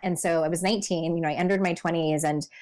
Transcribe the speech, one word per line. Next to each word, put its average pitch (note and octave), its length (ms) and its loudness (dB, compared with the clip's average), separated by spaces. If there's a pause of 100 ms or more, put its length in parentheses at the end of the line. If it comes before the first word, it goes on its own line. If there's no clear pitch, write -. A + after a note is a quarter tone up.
and F3+ 160 -2
so E3 260 2
I D#3 40 0
was E3+ 140 -2
nineteen, F3+ 540 0
you E3 60 -2
know, D3+ 80 0
I - 20 -2
entered F#3 300 2
my F3+ 100 2
twenties E3 520 0
and D3 220 0 (140)